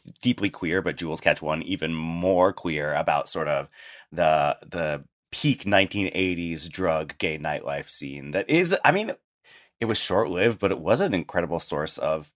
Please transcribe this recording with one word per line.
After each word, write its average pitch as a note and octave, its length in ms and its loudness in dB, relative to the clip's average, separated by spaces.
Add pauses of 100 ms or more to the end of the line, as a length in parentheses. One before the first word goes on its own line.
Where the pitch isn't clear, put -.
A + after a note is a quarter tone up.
(220)
deeply A#2+ 280 0
queer, F2+ 320 -2
but D#2+ 140 -2
Jules D#2 240 -6
Catch - 220 2
One D#2 220 -2
even E2 300 -4
more F2 600 2
queer D2+ 400 -4
about D2+ 340 0
sort D#2+ 200 -4
of C#2+ 200 -2 (440)
the, D#2 540 4
the D2+ 380 -4 (280)
peak - 340 0
nineteen G2 480 2
eighties E2+ 560 -2
drug D#2+ 480 -2
gay D#2+ 220 -2
nightlife C#2+ 500 -4
scene C#2+ 420 -6
that F2 180 -2
is, E3+ 260 2 (100)
I D3 60 6
mean, G#3 200 0 (720)
it A#2 40 -2
was A2 140 2
short-lived, G2 600 2
but G2 120 2
it D2 80 -2
was G2 220 2
an F3+ 120 0
incredible E2+ 460 0
source D#2 380 -2
of D#2 380 -2